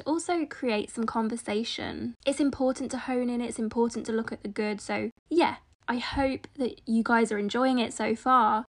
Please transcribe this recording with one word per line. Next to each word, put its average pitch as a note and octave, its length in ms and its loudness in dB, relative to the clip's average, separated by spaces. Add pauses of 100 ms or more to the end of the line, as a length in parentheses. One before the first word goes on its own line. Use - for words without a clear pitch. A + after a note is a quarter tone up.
also E4 400 0
create A3+ 460 -2
some A3+ 140 -4
conversation. A3+ 1080 -4 (100)
It's C#4 160 0
important C4 520 0
to B3+ 80 -6
hone B3 320 -2
in, A#3+ 100 -2
it's A#3 160 -6
important A#3 480 0
to A#3 60 -4
look A3+ 200 -2
at - 120 -10
the G#3 60 -8
good, G#3 300 -2
so G#3+ 300 -4 (180)
yeah, D#4+ 280 4 (320)
I A#3+ 100 0
hope C4+ 500 -2 (100)
that C4 280 -2
you A3+ 180 2
guys A3+ 280 4
are G#3 60 0
enjoying B3 420 2
it A3+ 140 -2
so A3 220 0
far. A#3 540 4